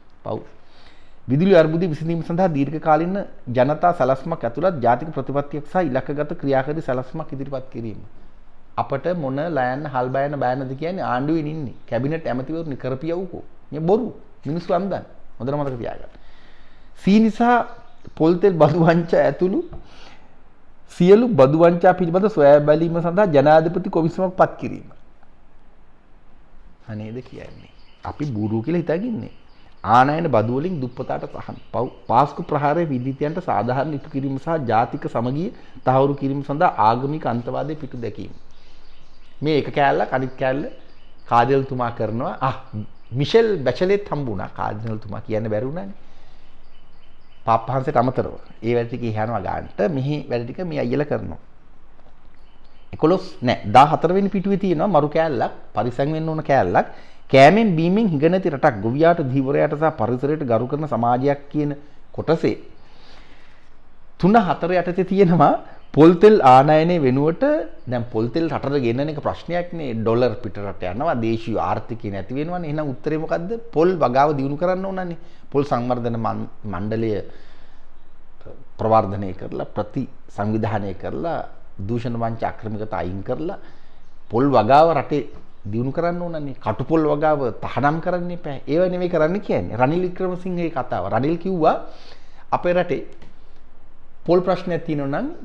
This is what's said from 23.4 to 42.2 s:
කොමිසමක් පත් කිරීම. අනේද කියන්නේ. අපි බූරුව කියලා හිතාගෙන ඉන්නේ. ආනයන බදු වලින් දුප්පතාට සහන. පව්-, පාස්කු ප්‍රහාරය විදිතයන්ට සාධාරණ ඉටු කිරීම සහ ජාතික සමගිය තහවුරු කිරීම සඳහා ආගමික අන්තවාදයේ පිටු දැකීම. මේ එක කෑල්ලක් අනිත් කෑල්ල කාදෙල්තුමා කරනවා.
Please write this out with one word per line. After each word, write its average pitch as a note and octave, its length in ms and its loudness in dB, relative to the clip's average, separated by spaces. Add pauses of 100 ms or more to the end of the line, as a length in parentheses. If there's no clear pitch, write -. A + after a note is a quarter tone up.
කොමිසමක් F3+ 460 0
පත් E3 200 4
කිරීම. G2+ 340 -10 (2000)
අනේද A2 360 -10
කියන්නේ. - 500 -18 (300)
අපි - 260 -8
බූරුව A2 340 -2
කියලා D#3+ 220 0
හිතාගෙන F3+ 260 -2
ඉන්නේ. A#2 240 -6 (480)
ආනයන C#3 460 4
බදු A#2 260 2
වලින් E3 240 -2
දුප්පතාට B2+ 560 -6
සහන. - 240 -12 (100)
පව්-, A2+ 260 -4 (100)
පාස්කු C#3 400 2
ප්‍රහාරය D3+ 420 2
විදිතයන්ට C#3 560 -2
සාධාරණ B2 520 0
ඉටු C#3 160 -8
කිරීම C3+ 280 -4
සහ E3 260 -2
ජාතික A#2 440 0
සමගිය C3+ 420 -2 (320)
තහවුරු C3+ 340 4
කිරීම C#3 280 -4
සඳහා D3+ 360 2
ආගමික C3 460 2
අන්තවාදයේ C3 560 -4
පිටු - 160 -10
දැකීම. G#2 360 -8 (1040)
මේ D3 200 2
එක - 140 0
කෑල්ලක් D3 420 2
අනිත් C3 220 -2
කෑල්ල C3+ 280 0 (600)
කාදෙල්තුමා B2 680 2
කරනවා. A2+ 480 -4